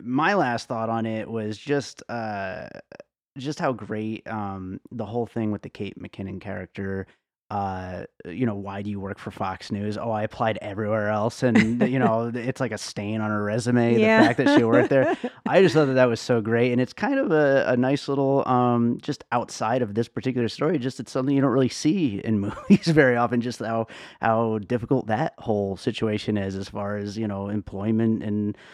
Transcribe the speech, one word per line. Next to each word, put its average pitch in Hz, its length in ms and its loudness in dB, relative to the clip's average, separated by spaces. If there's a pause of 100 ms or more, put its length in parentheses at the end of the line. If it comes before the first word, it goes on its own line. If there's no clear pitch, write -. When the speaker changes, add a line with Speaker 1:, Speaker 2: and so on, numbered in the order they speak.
Speaker 1:
my 147 340 0
last 123 340 0
thought 113 200 -2
on 113 160 -2
it 110 240 -4
was 107 280 -4
just, - 500 -4
uh, 104 600 -8 (720)
just 139 220 -6
how 143 140 0
great, 110 540 -6
um, 98 520 -8 (120)
the 113 140 -8
whole 117 200 -4
thing 110 260 -2
with 101 120 -6
the 101 60 -12
Kate - 320 -10
McKinnon 98 380 -10
character, 95 680 -8 (420)
uh, 92 540 -6 (220)
you 90 200 -4
know, 104 100 0
"Why 101 260 -8
do 104 80 -8
you 101 100 -6
work 98 180 -8
for - 140 -12
Fox 92 400 -6
News?" 104 260 -4
"Oh, 117 140 -4
I 107 120 -2
applied 110 380 -2
everywhere 104 460 -2
else." 107 360 0
And, 113 380 4
Speaker 2:
<laughs> - 80 2
Speaker 1:
you 131 80 0
know, 117 320 2
th-, 117 160 -6
it's 131 140 -4
like 123 140 -2
a 104 40 -4
stain 107 440 -6
on 107 80 -2
her 104 120 -2
resume, 117 520 2
the 220 80 6
Speaker 2:
Yeah. 220 240 6
Speaker 1:
fact 123 140 2
that 285 180 4
she 117 80 6
worked - 240 4
there. 185 260 4 (160)
Speaker 2:
<laughs> - 160 -10
Speaker 1:
I 170 140 6
just 156 120 6
thought 147 120 6
that 135 80 2
that 127 160 6
was 117 100 0
so 117 220 2
great. 117 320 2
And 123 80 4
it's 123 100 0
kind 269 260 -2
of 262 140 0
a, 143 360 6
a 127 100 4
nice 135 320 0
little, 139 400 2
um, 120 520 4
just - 300 -6
outside 120 500 -2
of 104 120 -2
this 117 160 0
particular 123 400 -2
story, 151 280 -2
just 127 220 -6
it's 117 140 -12
something 135 200 0
you 139 80 4
don't 135 100 2
really 127 180 2
see 151 500 0
in 107 200 0
<laughs> 104 280 -6
movies 196 200 6
very 143 280 6
often, 120 240 2
just 117 200 -4
how, 113 280 -2 (340)
how 113 360 2
difficult 117 500 -2
that 113 300 -2
whole 101 400 -2
situation 107 600 -2
is 98 200 -4
as 98 100 -8
far 104 300 -6
as, 101 200 -8
you 110 120 -2
know, 98 180 -6
employment 107 760 -2
and, 104 340 -2 (160)